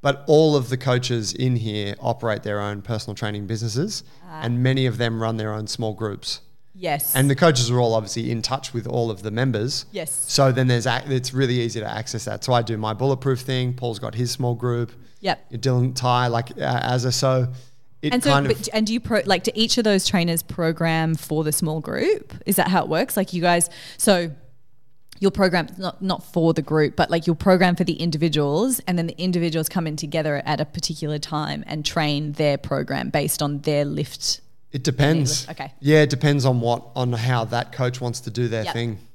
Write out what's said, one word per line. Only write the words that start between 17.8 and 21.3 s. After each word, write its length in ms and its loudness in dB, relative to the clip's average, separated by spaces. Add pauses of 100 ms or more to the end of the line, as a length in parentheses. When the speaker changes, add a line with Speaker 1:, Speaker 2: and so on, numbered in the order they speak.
Speaker 1:
it 120 -2
Speaker 2:
And 100 2
so, 80 4
Speaker 1:
kind 160 4
Speaker 2:
but, 120 0
Speaker 1:
of 140 -6
Speaker 2:
and 140 0
do 60 -2
you 60 0
pro-, 260 0
like, 180 2
do 100 2
each 240 2
of 80 2
those 220 4
trainers 340 2
program 760 0
for 300 -2